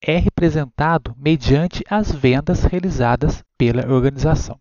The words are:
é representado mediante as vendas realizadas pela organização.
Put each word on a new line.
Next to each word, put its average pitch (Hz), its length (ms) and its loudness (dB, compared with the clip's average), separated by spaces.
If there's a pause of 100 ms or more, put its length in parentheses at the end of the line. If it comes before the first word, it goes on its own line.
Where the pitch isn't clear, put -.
é - 160 -2
representado 156 1000 -2
mediante 143 720 0
as 208 220 0
vendas 139 500 0
realizadas 156 800 0 (160)
pela 120 340 0
organização. 139 680 0